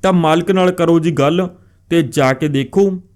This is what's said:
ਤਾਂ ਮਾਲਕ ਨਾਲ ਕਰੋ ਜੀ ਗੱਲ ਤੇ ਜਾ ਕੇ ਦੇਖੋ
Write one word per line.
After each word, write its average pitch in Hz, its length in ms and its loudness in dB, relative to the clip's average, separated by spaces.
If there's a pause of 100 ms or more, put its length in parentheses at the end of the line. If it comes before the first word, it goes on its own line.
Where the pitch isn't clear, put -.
ਤਾਂ 190 100 2
ਮਾਲਕ 170 380 0
ਨਾਲ 185 200 2
ਕਰੋ 170 280 0
ਜੀ 160 120 -2
ਗੱਲ 151 360 0 (440)
ਤੇ 165 120 2
ਜਾ 131 300 0
ਕੇ 151 140 -4
ਦੇਖੋ 147 420 0 (260)